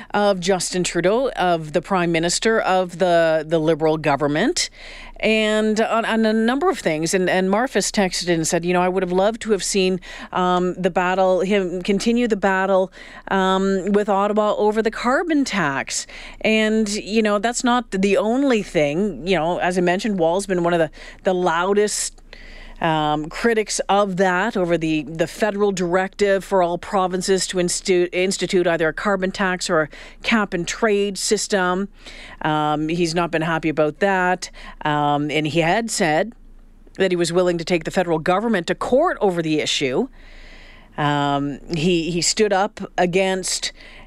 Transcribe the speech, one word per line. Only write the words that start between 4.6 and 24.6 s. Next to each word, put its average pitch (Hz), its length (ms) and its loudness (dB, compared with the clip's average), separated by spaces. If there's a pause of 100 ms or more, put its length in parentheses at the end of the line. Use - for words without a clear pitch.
and 214 580 2
on, 220 240 0
on 220 220 0
a 214 80 2
number 247 360 2
of 294 80 0
things. 165 360 -2
And, 185 160 2
and 185 200 2
Marfus 214 400 0
texted 180 420 0
and 165 140 0
said, 170 200 -2
you 180 80 0
know, 180 80 2
"I 180 80 2
would 185 120 -2
have 180 120 -2
loved 208 300 2
to 220 80 -2
have 185 120 0
seen, 185 380 0 (320)
um, 180 400 2
the 180 160 0
battle, 185 500 2
him 185 420 0
continue 233 460 0
the 220 80 -2
battle, 190 560 2 (380)
um, 190 640 0
with 202 160 2
Ottawa 208 480 2
over 214 240 2
the 220 100 -2
carbon 294 540 0
tax." 143 600 -4 (360)
And, 220 480 2
you 208 320 -2
know, 208 180 2
that's 233 240 -2
not 240 280 0
the 196 260 2
only 233 440 2
thing. 156 640 -2
You 185 120 2
know, 160 220 0
as 180 180 -2
I 185 40 2
mentioned, 185 380 0
Wall's 170 260 0
been 180 180 -2
one 170 100 2
of 170 60 4
the, 156 120 0 (320)
the 185 100 2
loudest, 180 840 0 (640)
um, 156 480 0
critics 220 580 -2
of 202 300 2
that 190 400 2
over 170 200 2